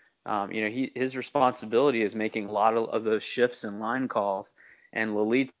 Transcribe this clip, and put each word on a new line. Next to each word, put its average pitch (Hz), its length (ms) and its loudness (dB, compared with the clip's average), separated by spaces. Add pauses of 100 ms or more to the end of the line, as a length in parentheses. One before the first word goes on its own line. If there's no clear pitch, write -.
(240)
Um, 101 280 -2
you 110 120 -2
know, 107 60 -2
he, 127 240 -4
his 131 220 -4
responsibility 123 880 2
is 101 120 0
making 110 320 -2
a 107 60 -8
lot 110 240 4
of, 113 120 0
of 113 160 -2
those 107 200 0
shifts 123 400 0
and 104 160 -8
line 120 280 -2
calls. 101 460 -2 (420)
And 110 140 -2
Lolito, 110 400 2 (100)